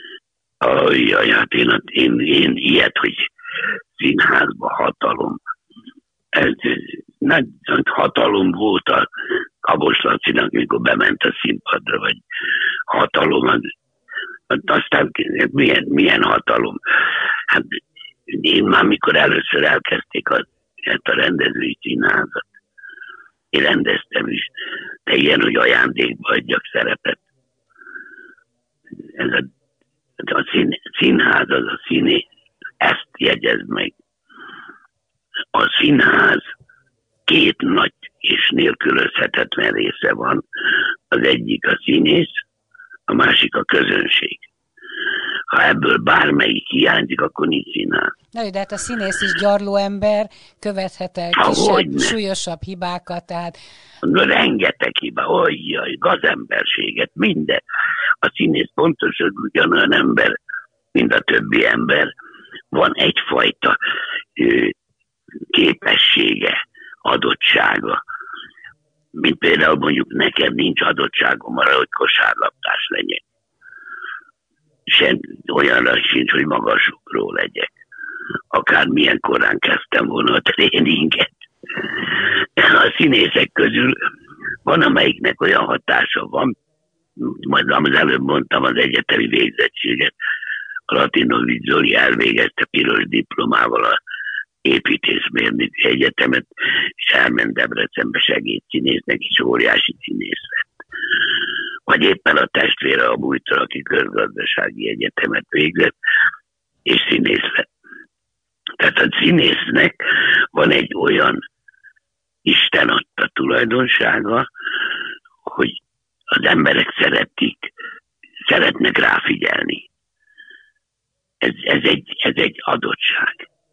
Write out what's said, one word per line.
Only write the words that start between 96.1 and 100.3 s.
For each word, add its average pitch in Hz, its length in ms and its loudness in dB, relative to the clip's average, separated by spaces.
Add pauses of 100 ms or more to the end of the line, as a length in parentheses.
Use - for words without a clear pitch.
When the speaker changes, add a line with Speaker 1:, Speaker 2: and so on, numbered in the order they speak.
Speaker 1:
és - 240 -2
elment 60 400 2
Debrecenbe 55 640 -2
segédszínésznek, 60 1000 -2
és - 220 0
óriási 58 600 2
színész 50 400 -6 (160)